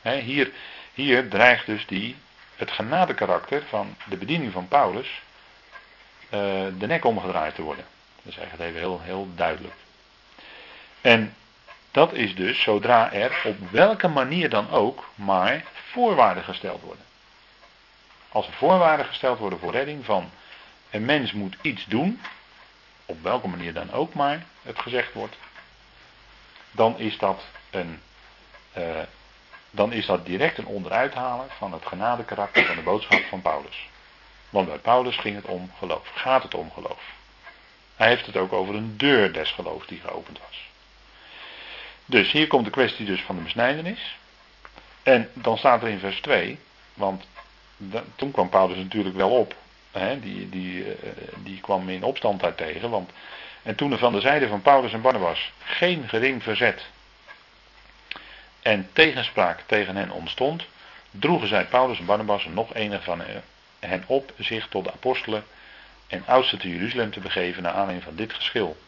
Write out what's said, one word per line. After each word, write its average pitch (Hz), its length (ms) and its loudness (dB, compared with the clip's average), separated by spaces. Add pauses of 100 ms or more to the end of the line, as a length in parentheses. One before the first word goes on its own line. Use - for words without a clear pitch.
Hè, 131 180 0
hier, 135 320 0 (420)
hier 131 360 4
dreigt 117 360 6
dus 107 200 -4
die, 110 300 -6 (400)
het - 160 -6
genadekarakter 135 960 0
van 101 280 -4 (100)
de 98 120 -6
bediening 120 340 -2
van 90 160 -6
Paulus, 127 540 2 (1080)
eh, 104 100 -4 (380)
de 101 100 -4
nek 160 180 0
omgedraaid 90 500 0
te - 60 -10
worden. 76 240 -8 (380)
Dan - 100 -18
zeg 85 120 -12
ik - 60 -16
het 82 80 -16
even 82 200 -6
heel, 87 220 -4
heel 95 340 -8
duidelijk. 82 380 -2 (1300)
En 113 340 6 (560)
dat 139 220 4
is 101 220 -2
dus 92 260 0
zodra 113 500 4
er 110 320 -2
op 95 280 -4
welke 190 360 4
manier 147 420 0
dan 104 200 0
ook 123 460 2
maar 98 480 2 (100)
voorwaarden 131 720 4
gesteld - 380 -8
worden. - 240 -18 (1200)
Als - 180 -2
er - 60 -14
voorwaarden 165 520 6
gesteld 123 340 0
worden 92 200 -2
voor 90 120 -6
redding 139 340 -4
van 92 240 0 (600)
een 110 160 -4
mens 135 260 2
moet 98 300 -6
iets 135 240 -6
doen, 151 360 0 (840)
op 80 180 -12
welke 117 240 0
manier 87 260 -6
dan 87 180 -8
ook 147 220 -2
maar 147 320 -2 (160)
het 123 180 -10
gezegd 120 340 -4
wordt, 107 220 -10 (1400)
dan 113 280 2
is 110 180 -4
dat 95 260 0 (260)
een, 85 320 -8 (720)
eh, 82 260 -6 (720)
dan 117 220 0
is 107 120 -2
dat 85 200 0
direct 101 320 0
een - 80 -8
onderuithalen 123 840 -4 (100)
van 95 160 -8
het 80 120 -12
genadekarakter 107 800 -2
van 87 100 -2
de 82 60 -10
boodschap 95 420 0
van 95 180 -8
Paulus. 73 480 -4 (600)
Want 95 180 2
bij 73 100 -8
Paulus 123 400 4
ging 104 180 -4
het 101 100 -12
om 92 320 -6
geloof, 85 360 -4
gaat - 300 2
het - 100 -12
om 82 180 -8
geloof. - 300 -10 (920)
Hij 110 120 6
heeft 120 180 4
het 101 120 -6
ook 95 160 0
over 98 220 -2
een 110 220 -6
deur 110 360 6
des 80 180 -4
geloofs 80 360 -8
die 90 120 -12
geopend 85 400 -12
was. - 300 -18 (1400)
Dus 110 260 6
hier 151 160 4
komt 127 180 4
de 104 60 -4
kwestie 117 340 0
dus 95 160 -2
van 92 140 -6
de 85 60 -8
besnijdenis. 147 760 -2 (840)
En 120 300 6
dan 113 240 0
staat 120 240 6
er 120 60 -2
in 104 120 -2
vers 95 200 -6
twee, 120 400 0 (340)
want 98 300 -2 (540)
da-, 104 260 -8 (120)
toen 139 160 -4
kwam 92 180 2
Paulus 92 280 4
natuurlijk 95 380 -2
wel 95 140 4
op. 117 260 2 (360)
Hè, 110 280 -2
die, 98 300 -10
die, 92 440 -8
eh, - 160 -12 (260)
die 98 240 -14
kwam 92 300 -2
in 92 140 -6
opstand 107 360 0
daartegen. 85 500 -4
Want, 98 220 -4 (520)
"En 110 120 -4
toen 143 160 0
er 113 60 0
van 120 160 4
de 101 80 0
zijde 139 260 4
van 104 140 -2
Paulus 131 320 6
en 113 80 -4
Barnabas 101 500 2 (120)
geen 170 440 0
gering 120 360 0
verzet 110 420 2 (1800)
en 98 320 2
tegenspraak 120 720 2
tegen 98 300 0
hen 98 160 -4
ontstond, 127 520 -4 (480)
droegen 110 360 0
zij 98 180 2
Paulus 123 340 2
en 87 60 -10
Barnabas 104 400 2
en 82 80 -12
nog 110 200 -4
enige 104 300 -4
van 85 180 -4 (580)
hen 92 280 -4
op 135 300 -2
zich - 300 -6
tot 95 160 -4
de - 80 -6
apostelen 110 520 -4 (640)
en 92 180 -8
oudsten 127 340 4
te 92 100 -6
Jeruzalem 107 420 -4
te 104 80 -12
begeven 90 440 -4
naar 85 80 -2
aanleiding 95 320 -2
van 78 120 -14
dit 113 180 -6
geschil. 90 440 -2 (100)